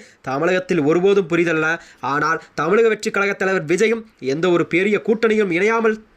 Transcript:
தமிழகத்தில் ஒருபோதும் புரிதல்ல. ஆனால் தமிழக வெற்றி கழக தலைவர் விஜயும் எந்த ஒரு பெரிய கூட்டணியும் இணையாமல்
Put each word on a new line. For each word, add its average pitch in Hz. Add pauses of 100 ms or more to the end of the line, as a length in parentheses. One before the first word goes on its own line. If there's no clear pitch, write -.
(280)
தமிழகத்தில் 170
ஒருபோதும் 185
புரிதல்ல. 165 (460)
ஆனால் 156 (220)
தமிழக 214
வெற்றி 214
கழக 202
தலைவர் 190
விஜயும் 220 (300)
எந்த 165
ஒரு 165
பெரிய 196 (120)
கூட்டணியும் 214
இணையாமல் 220 (180)